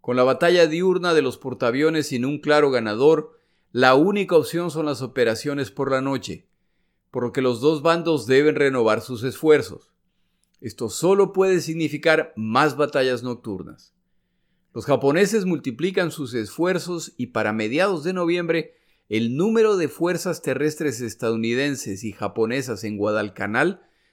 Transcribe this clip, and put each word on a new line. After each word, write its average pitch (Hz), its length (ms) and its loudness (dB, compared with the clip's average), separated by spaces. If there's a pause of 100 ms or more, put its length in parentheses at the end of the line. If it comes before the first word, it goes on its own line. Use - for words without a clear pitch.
Con 123 140 -4
la 127 80 4
batalla 170 420 4
diurna 175 480 0
de 156 80 4
los 127 160 -2
portaaviones 139 720 0
sin 127 180 -2
un 143 140 -4
claro 147 320 4
ganador, 127 640 2 (340)
la 127 220 6
única 185 420 4
opción 165 360 0
son 151 160 -4
las 131 160 -4
operaciones 131 640 -2
por 135 220 -4
la 131 100 0
noche, 127 480 -6 (640)
por 127 100 -6
lo 120 100 -4
que 131 120 -2
los 120 180 0
dos 147 220 2
bandos 165 420 2
deben 143 300 4
renovar 123 460 2
sus 117 220 -10
esfuerzos. - 720 0 (680)
Esto 117 280 -8
solo 196 420 2
puede 190 300 2
significar 156 720 -2
más 123 400 2
batallas 131 460 0
nocturnas. 117 720 -10 (800)
Los 117 140 -10
japoneses 185 580 2
multiplican 170 640 -2
sus 131 240 -10
esfuerzos 165 840 -4
y 123 120 -6
para 107 260 -2
mediados 143 500 -2
de 180 100 -4
noviembre, 170 600 -2 (360)
el 117 280 -2
número 220 400 2
de 160 120 0
fuerzas 170 520 -4
terrestres 143 600 -4
estadounidenses 113 1000 -4
y 107 100 -8
japonesas 113 720 -4
en 107 140 -6
Guadalcanal 107 840 -2 (300)